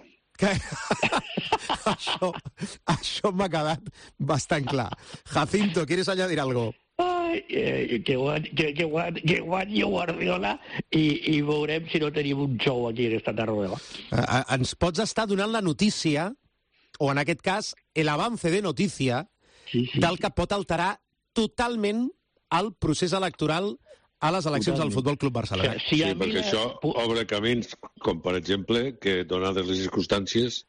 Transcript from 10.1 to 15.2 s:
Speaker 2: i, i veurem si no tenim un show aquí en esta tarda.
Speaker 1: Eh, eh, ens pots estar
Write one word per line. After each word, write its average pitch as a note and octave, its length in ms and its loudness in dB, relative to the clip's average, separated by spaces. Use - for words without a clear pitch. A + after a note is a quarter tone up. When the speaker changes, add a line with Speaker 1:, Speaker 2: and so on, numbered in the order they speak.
Speaker 2:
i, D#3 460 2
i D3 60 2
veurem D3+ 500 -2
si E3+ 80 2
no D3 120 0
tenim C#3+ 280 0
un C3+ 180 0
show A#2+ 300 0
aquí A#2 180 0
en A2 100 2
esta G#2+ 200 -2
tarda. G#2+ 400 0
Speaker 1:
Eh, - 440 -8
eh, B2+ 220 2
ens B2+ 200 0
pots F3 280 0
estar A3 240 -2